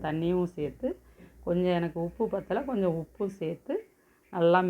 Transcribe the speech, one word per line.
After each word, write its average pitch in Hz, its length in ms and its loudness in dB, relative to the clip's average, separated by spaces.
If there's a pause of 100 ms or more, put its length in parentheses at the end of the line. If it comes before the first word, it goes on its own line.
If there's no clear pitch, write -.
தண்ணியும் 170 500 0
சேர்த்து, 151 320 -4 (580)
கொஞ்சம் 180 320 2
எனக்கு 170 280 -2
உப்பு 196 180 -4 (100)
பத்தல, 202 360 -2
கொஞ்சம் 185 320 0
உப்பும் 196 380 -6
சேர்த்து 170 360 -6 (600)
நல்லா 170 220 6 (120)